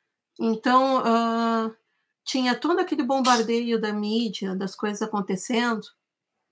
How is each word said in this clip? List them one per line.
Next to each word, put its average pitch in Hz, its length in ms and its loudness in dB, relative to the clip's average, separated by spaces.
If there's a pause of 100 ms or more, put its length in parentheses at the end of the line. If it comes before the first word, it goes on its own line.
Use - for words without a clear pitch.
(380)
Então, 254 680 2
ah, 226 640 2 (540)
tinha 254 300 0
todo 320 260 0
aquele 320 220 -2
bombardeio 233 800 2
da 208 120 -2
mídia, 208 640 -4
das 190 200 -6
coisas 208 280 -6
acontecendo, 214 840 -2 (640)